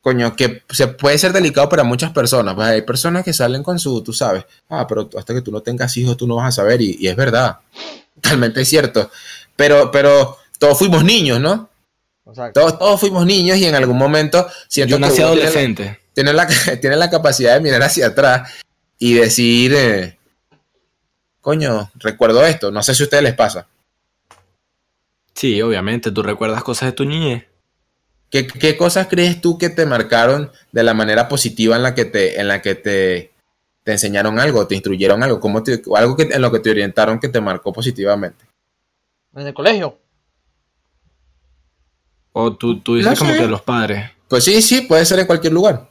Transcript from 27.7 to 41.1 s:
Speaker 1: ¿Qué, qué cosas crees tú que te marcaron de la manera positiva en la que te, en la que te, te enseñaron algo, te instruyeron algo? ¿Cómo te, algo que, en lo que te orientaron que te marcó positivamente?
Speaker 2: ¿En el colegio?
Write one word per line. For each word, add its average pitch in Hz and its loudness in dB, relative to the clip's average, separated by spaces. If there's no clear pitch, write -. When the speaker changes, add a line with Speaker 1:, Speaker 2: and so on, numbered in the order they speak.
Speaker 1:
¿Qué, 135 -2
qué 156 -2
cosas 175 0
crees 175 0
tú 170 0
que 175 -2
te 165 -2
marcaron 120 0
de 117 0
la 117 2
manera 107 0
positiva 113 0
en 120 -2
la 127 -2
que 123 0
te, 95 -2
en 101 -2
la 98 -2
que 98 -4
te, 92 -2
te - -6
enseñaron 104 -2
algo, 123 0
te 98 -4
instruyeron 98 0
algo? 127 -2
¿Cómo 107 -4
te, 117 -4
algo 120 2
que, 156 0
en 139 -2
lo 123 0
que 113 0
te 110 0
orientaron 107 0
que 127 -6
te 120 -2
marcó 98 -6
positivamente? 101 -4
Speaker 2:
¿En 143 -12
el 139 -14
colegio? 180 -4